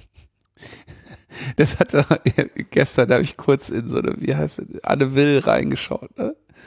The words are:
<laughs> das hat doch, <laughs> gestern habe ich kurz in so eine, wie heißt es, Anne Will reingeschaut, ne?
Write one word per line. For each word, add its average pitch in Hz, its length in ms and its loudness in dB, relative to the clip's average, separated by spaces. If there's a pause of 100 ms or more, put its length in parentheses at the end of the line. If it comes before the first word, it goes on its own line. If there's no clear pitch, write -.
(360)
<laughs> - 1200 -16
das 147 220 2
hat - 160 0
doch, 143 120 4 (320)
<laughs> - 320 -4
gestern 131 400 2
habe 127 120 4
ich - 140 -4
kurz - 340 0
in 117 180 -6
so - 100 -2
eine, - 200 -2
wie - 160 -2
heißt 147 240 -4
es, - 260 -14
Anne 135 300 0
Will 143 240 4
reingeschaut, - 800 -2
ne? - 180 -4 (300)